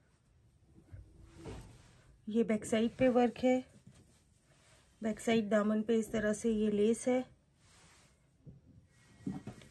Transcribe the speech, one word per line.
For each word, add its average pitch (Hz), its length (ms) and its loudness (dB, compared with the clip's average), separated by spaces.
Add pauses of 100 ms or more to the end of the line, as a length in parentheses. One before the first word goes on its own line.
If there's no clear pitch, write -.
(2250)
ये 220 160 2
बैक 214 220 -2
साइड 226 320 -2
पे 262 120 4
वर्क 240 280 2
है, 254 220 2 (1400)
बैक 214 180 -4
साइड 226 300 2
दामन 214 320 2
पे 226 180 0
इस 220 120 -4
तरह 214 220 0
से 226 180 -2
ये 214 200 0
लेस 208 360 2
है। 254 140 2 (2500)